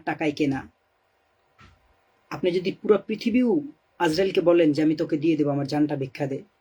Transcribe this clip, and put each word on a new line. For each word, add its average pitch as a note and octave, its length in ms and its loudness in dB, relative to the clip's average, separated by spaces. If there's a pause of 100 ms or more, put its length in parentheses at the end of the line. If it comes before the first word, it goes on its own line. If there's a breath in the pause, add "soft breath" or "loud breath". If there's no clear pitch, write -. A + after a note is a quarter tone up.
টাকায় D#3 260 -2
কেনা। C#3 360 -2 (1600)
আপনি E3+ 220 -2
যদি F3+ 200 -2
পুরো G3+ 260 2 (100)
পৃথিবীও A3 540 0 (380)
আজরাইলকে F#3 420 0
বলেন E3+ 300 4
যে, D3+ 120 0
"আমি D#3 120 2
তোকে D#3+ 220 -2
দিয়ে D#3 200 2
দেবো, D3 120 0
আমার C#3 180 -2
জানটা D3 280 0
ভিক্ষা C3+ 320 -6
দে" C3+ 160 -8 (180)